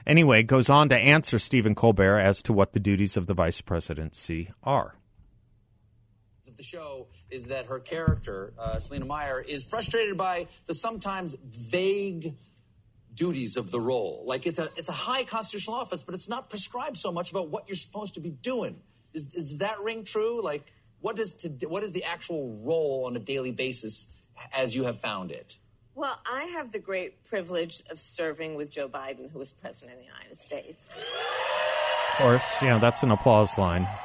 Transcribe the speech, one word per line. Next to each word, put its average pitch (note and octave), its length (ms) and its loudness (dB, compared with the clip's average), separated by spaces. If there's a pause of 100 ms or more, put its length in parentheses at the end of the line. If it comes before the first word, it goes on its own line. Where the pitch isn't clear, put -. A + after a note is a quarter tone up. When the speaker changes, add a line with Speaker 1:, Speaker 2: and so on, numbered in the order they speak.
Speaker 1:
Anyway, D3 360 8
goes C3 280 6
on D3 180 10
to B2+ 80 8
answer C3+ 420 6
Stephen G#2+ 360 4
Colbert G2+ 460 6
as G2 220 4
to A#2 120 2
what G2 180 6
the - 80 2
duties G2 380 2
of F2 80 0
the G2 80 0
vice E2+ 260 2
presidency E2 920 -6 (140)
are. C3 300 0 (1600)
Speaker 2:
The - 60 -20
show C#3+ 460 -12 (220)
is B2+ 160 -10
that C3 200 -6
her C3 120 -6
character, A#2+ 800 -2
uh, A2+ 200 -4
Selena C3+ 260 -8
Meyer, C#3 360 -4
is C#3 240 -8
frustrated G#3+ 520 -2
by F3+ 300 -2 (200)
the E3+ 80 -4
sometimes F#3+ 680 -4
vague E3 960 -2 (840)
duties C3+ 380 0
of G2+ 120 -4
the A#2+ 80 -2
role. A2+ 480 -2
Like, C3 200 -4
it's E3+ 120 -2
a, D#3 180 -4
it's E3 120 -6
a E3+ 40 -6 (160)
high B3+ 160 0
constitutional A3 520 -4
office, B3 260 -6
but F3 120 -12
it's F3+ 120 -6
not A#3+ 220 -8
prescribed A#3+ 480 -6
so F#3 160 -4
much E3+ 180 -4
about F3+ 200 -4
what G#3 180 -8
you're F#3+ 80 -8
supposed - 380 -10
to F3 60 -12
be E3 100 -8
doing. D#3+ 500 -4 (320)
Is, D#3 120 -8
does D3 340 -8
that G3+ 220 -2
ring A3 240 -6
true? A3+ 360 -2
Like, D3+ 320 -6 (300)
what G#3 140 -4
does G#3+ 160 -2
to-, D3+ 360 -8
what F#3+ 140 -4
is G3+ 100 -4
the F3 120 -6
actual D3 600 -6
role C#3+ 420 0
on A#2+ 100 -6
a - 20 -6
daily B2+ 340 -4
basis B2 540 -4 (500)
as B2 180 0
you C3 100 -2
have A#2+ 140 -4
found F#2+ 340 -6
it? - 260 -16 (360)
Speaker 3:
Well, C4+ 300 -6
I C4 200 -6 (120)
have B3+ 160 -8
the G#3+ 60 -4
great F#3 460 -6
privilege E3+ 640 -4
of D#3+ 100 -10
serving D#3 540 -4
with D3 160 -8
Joe C#3 180 -6
Biden, C3+ 420 -10
who C#3+ 120 -14
is C3 80 -8
president - 480 -16
of B2 60 -20
the - 20 -20
United - 320 -20
States. - 500 -12
Speaker 1:
Of - 1300 -2
course, C3 460 4
yeah, B2 160 6
that's A#2+ 240 4
an C3 80 6
applause G#2+ 480 6
line. F2+ 240 2 (220)